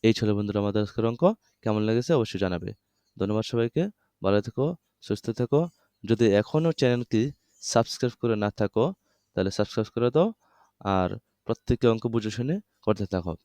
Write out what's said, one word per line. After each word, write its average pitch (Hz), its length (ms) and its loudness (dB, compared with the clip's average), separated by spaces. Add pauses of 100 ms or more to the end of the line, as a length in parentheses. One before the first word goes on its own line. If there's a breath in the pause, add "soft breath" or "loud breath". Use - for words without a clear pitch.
এই 113 80 6
ছিল 110 220 0
বন্ধুরা 101 240 -2
আমাদের 101 240 0
আজকের 107 240 -4
অঙ্ক। 117 160 -2 (400)
কেমন 107 200 0
লেগেছে 113 320 0
অবশ্যই 113 240 0
জানাবে। 90 320 -2 (460)
ধন্যবাদ 104 280 -2
সবাইকে। 117 380 -2 (400)
ভালো 98 180 2
থেকো, 123 260 -4 (360)
সুস্থ - 280 -6
থেকো। 123 300 0 (440)
যদি 110 300 2
এখনও 156 380 2
চ্যানেলটি 123 500 0 (400)
সাবস্ক্রাইব - 580 0
করে 117 160 0
না 104 140 -2
থাকো, 107 340 0 (520)
তাহলে 95 140 0
সাবস্ক্রাইব 104 440 -4
করে 120 160 0
দাও। 165 180 4 (520 soft breath)
আর 95 280 0 (360)
প্রত্যেকে - 440 0
অঙ্ক 113 180 2
বুঝে 113 240 -2
শুনে 135 300 -4 (220)
করতে 104 240 0
থাকো। 87 260 -4 (120)